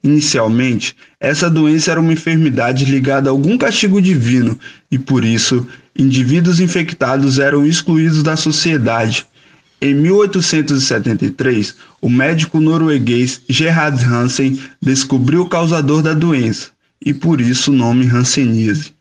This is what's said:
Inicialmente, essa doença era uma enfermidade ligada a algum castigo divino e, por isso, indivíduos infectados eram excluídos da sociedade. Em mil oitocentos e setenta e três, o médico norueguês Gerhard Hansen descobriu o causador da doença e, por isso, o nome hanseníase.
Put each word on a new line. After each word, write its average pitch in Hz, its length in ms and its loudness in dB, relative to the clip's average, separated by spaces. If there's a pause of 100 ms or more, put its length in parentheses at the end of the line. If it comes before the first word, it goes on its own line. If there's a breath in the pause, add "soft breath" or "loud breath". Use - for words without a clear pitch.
Inicialmente, 127 920 0 (220 soft breath)
essa 160 320 -2
doença 156 400 2
era 165 100 0
uma 160 120 2
enfermidade 139 760 0
ligada 139 420 0
a 131 40 2
algum 151 260 0
castigo 208 420 0
divino 123 580 2 (320 loud breath)
e, - 80 -2
por 127 260 0
isso, 120 420 0 (280 loud breath)
indivíduos 135 640 2
infectados 139 800 0
eram 143 280 2
excluídos 160 560 0
da 156 120 0
sociedade. 123 920 -2 (520 soft breath)
Em 139 160 0
mil 165 220 2
oitocentos 165 680 0
e - 40 -2
setenta 113 400 -2
e 104 40 -2
três, 117 440 -2 (260 loud breath)
o - 80 -2
médico 156 520 0
norueguês 139 840 0
Gerhard 151 560 0
Hansen 123 560 0 (220 loud breath)
descobriu 135 640 0
o 180 60 -4
causador 160 520 0
da 156 140 0
doença 143 540 -2 (360)
e, 147 80 -2
por 156 260 0
isso, 123 320 0
o 143 40 2
nome 127 320 2
hanseníase. 120 960 0